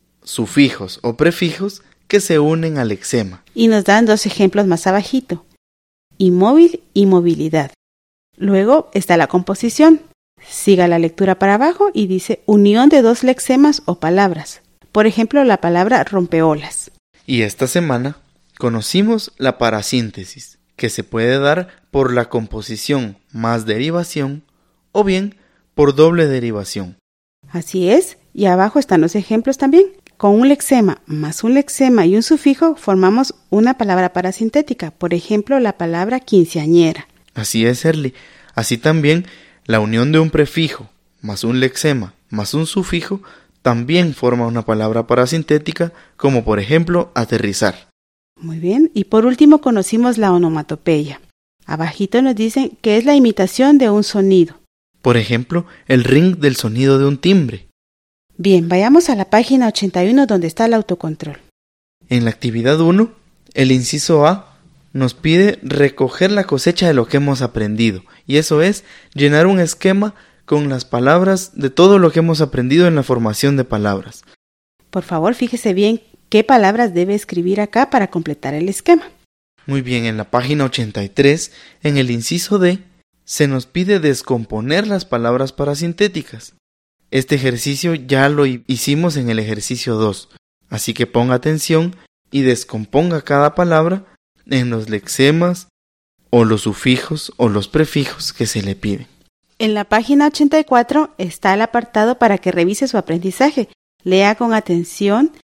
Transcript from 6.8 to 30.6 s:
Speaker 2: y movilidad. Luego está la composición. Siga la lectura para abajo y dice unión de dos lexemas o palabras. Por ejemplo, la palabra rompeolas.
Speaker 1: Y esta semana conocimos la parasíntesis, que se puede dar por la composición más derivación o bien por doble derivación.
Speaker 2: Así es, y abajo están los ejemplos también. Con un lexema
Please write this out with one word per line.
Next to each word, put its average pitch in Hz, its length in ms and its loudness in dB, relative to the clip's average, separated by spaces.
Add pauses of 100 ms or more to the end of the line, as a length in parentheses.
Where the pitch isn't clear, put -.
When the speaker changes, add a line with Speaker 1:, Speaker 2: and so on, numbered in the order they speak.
Speaker 2:
y 202 100 4
movilidad. 160 680 0 (640)
Luego 202 600 2
está 180 200 -2
la 160 120 2
composición. 233 760 2 (420)
Siga 180 440 2
la 170 100 2
lectura 185 400 0
para 196 160 2
abajo 349 400 0
y 202 140 -2
dice 185 400 -4
unión 208 420 6
de 285 140 8
dos 233 200 2
lexemas 262 640 2
o 175 140 -4
palabras. 175 640 -2 (300)
Por 214 140 2
ejemplo, 226 380 0
la 220 180 2
palabra 175 420 0
rompeolas. 165 880 -2 (380)
Speaker 1:
Y 120 160 0
esta 107 240 -4
semana 143 500 -4 (400)
conocimos 180 800 -2
la 131 220 -2
parasíntesis, 110 1000 -6 (180)
que 117 140 -4
se 107 140 -8
puede 120 340 -2
dar 156 300 -2 (240)
por 135 220 0
la 120 160 -2
composición 110 880 -6 (140)
más 113 340 -4
derivación 143 800 -6 (500)
o 208 100 0
bien 196 320 -2 (400)
por 143 180 4
doble 160 340 4
derivación. 107 680 -6 (540)
Speaker 2:
Así 180 380 -4
es, 330 280 2 (160)
y 202 120 -2
abajo 190 340 2
están 175 220 2
los 170 140 0
ejemplos 226 420 -2
también. 330 300 4 (300)
Con 208 220 4
un 262 100 4
lexema 254 560 2